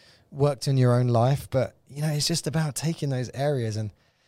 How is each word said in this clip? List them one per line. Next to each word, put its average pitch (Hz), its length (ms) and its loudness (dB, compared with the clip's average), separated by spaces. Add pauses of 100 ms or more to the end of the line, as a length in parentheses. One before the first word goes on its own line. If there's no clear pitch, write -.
(320)
worked 143 360 0
in 135 100 2
your 123 180 6
own 123 140 2
life. 120 420 2
But, 127 240 0 (140)
you 143 120 -8
know, 156 80 0
it's 147 180 -2
just 170 200 -2
about 151 280 -2
taking 156 340 -4
those 127 240 -4
areas. 123 440 -2
And 110 140 -6 (360)